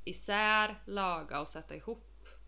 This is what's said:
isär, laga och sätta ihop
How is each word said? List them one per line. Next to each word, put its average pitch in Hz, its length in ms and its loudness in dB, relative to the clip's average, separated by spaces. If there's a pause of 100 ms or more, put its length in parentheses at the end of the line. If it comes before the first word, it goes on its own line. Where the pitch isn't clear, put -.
isär, 214 800 4
laga 175 560 0
och 151 80 -4
sätta 156 280 -10
ihop - 520 -10 (200)